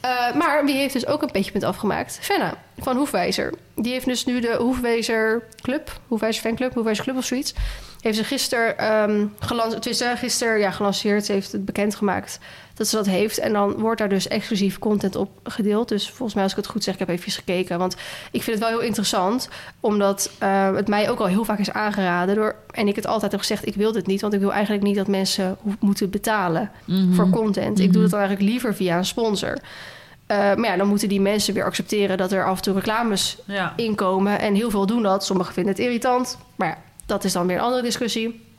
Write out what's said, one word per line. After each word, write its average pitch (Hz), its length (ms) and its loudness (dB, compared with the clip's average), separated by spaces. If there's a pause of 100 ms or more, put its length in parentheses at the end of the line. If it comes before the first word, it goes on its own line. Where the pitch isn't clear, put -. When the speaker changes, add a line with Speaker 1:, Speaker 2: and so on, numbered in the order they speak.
Speaker 1:
Eh, 247 340 0
maar 294 300 2
wie 277 120 2
heeft 269 160 0
dus 240 140 -2
ook 294 160 0
een 294 80 -4
petje 196 220 -2
punt 196 120 -2
af 180 120 0
gemaakt? - 440 -4
Fenna 285 340 0 (240)
van 262 180 -2
Hoefwijzer. 214 580 0 (220)
Die 240 160 -2
heeft 254 140 -4
dus 247 180 0
nu 247 160 0
de 233 180 0
Hoefwijzer 233 840 0 (200)
Club, 285 360 -4 (100)
Hoefwijzer 220 340 0
Fanclub, 254 320 -2
Hoefwijzer 220 300 0
Club 262 120 -2
of 254 80 -2
zoiets. 262 300 -2 (460)
Heeft 220 160 0
ze 220 80 0
gisteren, 240 540 0
ehm, 208 480 2 (120)
gelans-, 226 360 0
tenminste, 240 420 -2
gisteren, 226 420 0
ja, 202 120 2
gelanceerd, 202 580 0
heeft 196 240 -2
het 196 120 -4
bekendgemaakt 202 760 -2 (360)
dat 214 140 -2
ze - 80 0
dat 208 100 0
heeft. 196 320 2
En 220 140 0
dan 202 200 2
wordt 220 260 0
daar 208 100 0
dus 190 200 2
exclusief 202 500 0
content 208 380 0
op 202 140 -2 (140)
gedeeld. 214 440 0
Dus 202 220 -2
volgens 233 240 -6
mij, 202 80 2
als 196 100 2
ik - 60 -4
het 202 80 -4
goed - 180 -4
zeg, 190 100 -2
ik - 60 -8
heb 185 80 -4
even 180 240 -4
gekeken. 185 460 -2
Want 185 180 -2 (340)
ik - 120 -4
vind 220 160 -2
het 226 100 0
wel 226 100 0
heel - 80 -2
interessant, 214 640 0 (320)
omdat, 202 580 2
eh, 196 360 2
het 208 140 0
mij 208 220 2
ook 240 100 -2
al 214 60 0
heel 190 180 2
vaak 208 140 -2
is 202 140 -2
aangeraden 196 600 0
door, 214 200 0 (160)
en 208 180 0
ik 202 80 2
het 214 100 -6
altijd 208 240 0
heb 202 100 -2
gezegd: - 260 -2
"Ik 202 80 -4
wil 214 180 2
dit 196 140 -2
niet, 196 140 2
want 208 140 0
ik 202 60 2
wil 196 120 2
eigenlijk 202 300 2
niet 202 140 4
dat 190 100 2
mensen 190 560 2
ho-, 202 180 -2
moeten 196 300 2
betalen 202 600 0 (140)
Speaker 2:
Mhm. 185 280 4
Speaker 1:
voor 185 180 6
content. 208 480 0
Ik 185 60 4
doe 185 80 6
Speaker 2:
Mhm. 180 100 6
Speaker 1:
het 180 80 6
dan 208 100 0
eigenlijk 196 300 2
liever 240 240 0
via 175 220 0
een 180 100 0
sponsor." 220 520 -2 (680)
Eh, 208 100 0
maar 202 340 2
ja, 180 60 2
dan 196 120 2
moeten 208 200 2
die 196 120 2
mensen 202 340 2
weer 220 100 0
accepteren 196 540 0
dat 190 140 0
er 190 140 2
af 190 100 0
en - 60 -8
toe 190 120 0
reclames 214 720 0
Speaker 2:
Ja. 196 300 -2
Speaker 1:
inkomen. 202 600 2
En 208 160 2
heel 226 160 2
veel 196 160 2
doen 233 160 2
dat. 196 220 2
Sommigen 190 300 0
vinden 185 180 0
het 185 100 -2
irritant. 247 560 0 (180)
Maar 175 120 -2
ja, 156 80 -6 (300)
dat - 180 -4
is 185 80 2
dan 180 140 0
weer 180 100 0
een - 60 0
andere 247 200 0
discussie. 233 600 -4 (140)